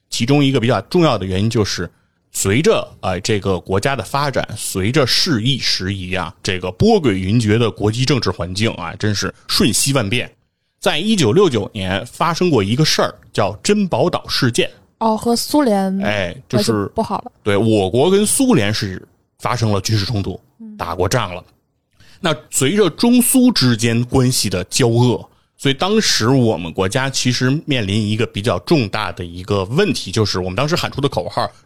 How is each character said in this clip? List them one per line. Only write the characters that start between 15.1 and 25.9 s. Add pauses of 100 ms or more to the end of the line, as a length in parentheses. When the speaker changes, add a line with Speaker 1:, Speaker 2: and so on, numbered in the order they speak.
Speaker 2:
和
苏
联
Speaker 1:
哎， (140)
就
是
Speaker 2:
关
系
不
好
了。 (120)
Speaker 1:
对，
我
国
跟
苏
联
是 (340)
发
生
了
军
事
冲
突， (220)
Speaker 2:
嗯。
Speaker 1:
打
过
仗
了。 (800)
那 (160)
随
着
中
苏
之
间
关
系
的
交
恶， (280)
所
以
当